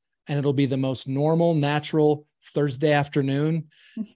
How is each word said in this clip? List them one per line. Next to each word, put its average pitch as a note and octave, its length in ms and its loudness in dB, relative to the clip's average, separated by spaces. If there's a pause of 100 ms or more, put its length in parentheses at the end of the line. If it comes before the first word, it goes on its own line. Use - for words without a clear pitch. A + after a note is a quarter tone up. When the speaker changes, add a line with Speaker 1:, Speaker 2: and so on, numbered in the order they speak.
(280)
Speaker 1:
and C#3+ 100 -4
it'll C#3 140 0
be C#3 140 0
the C3 100 -2
most C3+ 320 -6
normal, E3 460 2
natural D3+ 720 0 (280)
Thursday D3 380 0
afternoon. D3 760 0 (140)
Speaker 2:
<laughs> - 140 -20
Speaker 1:
And A3 200 -8